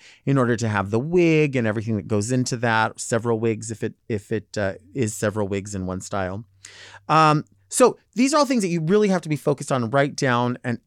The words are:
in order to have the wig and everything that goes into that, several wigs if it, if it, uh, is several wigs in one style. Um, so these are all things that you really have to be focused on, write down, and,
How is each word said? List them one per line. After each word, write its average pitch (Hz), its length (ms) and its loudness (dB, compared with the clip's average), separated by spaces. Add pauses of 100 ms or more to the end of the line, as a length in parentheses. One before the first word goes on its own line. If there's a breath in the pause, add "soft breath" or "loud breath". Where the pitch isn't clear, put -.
(260 loud breath)
in 139 120 2
order 120 180 2
to 110 140 -2
have 101 200 0
the 110 100 0
wig 156 580 2
and 117 100 0
everything 110 300 -2
that - 100 -6
goes 110 240 -2
into 127 260 -2
that, 113 400 0
several 113 440 -2
wigs 113 300 -2
if 110 120 -8
it, 110 120 -6 (120)
if 104 240 -6
it, 107 260 -6
uh, 98 180 -2 (180)
is 110 200 -2
several 104 360 -2
wigs 101 260 -6
in 92 100 -4
one 92 140 -6
style. 98 460 -6 (640 loud breath)
Um, 156 340 4 (240)
so 240 300 4 (160)
these 262 200 2
are 311 40 4
all 285 80 4
things 240 160 0
that 185 80 0
you 170 120 0
really 202 280 2
have 185 120 2
to 156 80 -12
be 151 60 0
focused 143 360 -2
on, 120 180 0
write 139 260 0
down, 123 480 0
and, 120 240 -4